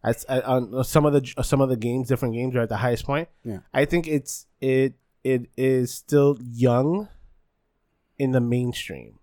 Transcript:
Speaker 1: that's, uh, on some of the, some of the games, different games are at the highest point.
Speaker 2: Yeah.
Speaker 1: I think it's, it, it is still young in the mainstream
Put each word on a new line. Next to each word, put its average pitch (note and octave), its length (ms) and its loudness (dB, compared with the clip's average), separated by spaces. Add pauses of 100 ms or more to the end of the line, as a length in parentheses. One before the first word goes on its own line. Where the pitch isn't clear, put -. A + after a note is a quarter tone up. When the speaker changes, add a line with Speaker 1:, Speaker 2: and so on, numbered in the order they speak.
Speaker 1:
that's, A#2 260 -2
uh, C3 160 0
on B2+ 400 -2
some D3+ 220 2
of D3 60 4
the, C3 320 0
some C#3 160 2
of C3+ 80 4
the B2+ 80 0
games, A#2+ 320 -4
different B2+ 260 -2
games B2+ 220 -4
are A#2+ 40 2
at A2+ 80 -2
the G#2+ 80 -4
highest A#2+ 280 -2
point. D3+ 240 -4 (160)
Speaker 2:
Yeah. G#2+ 140 -8 (140)
Speaker 1:
I C3+ 120 2
think E3 240 -2
it's, - 380 -4 (140)
it, C3 340 2 (280)
it B2+ 340 0
is B2+ 380 0
still C#3+ 460 2
young B2 680 2 (1080)
in C3 140 0
the C3 80 4
mainstream A#2+ 840 -4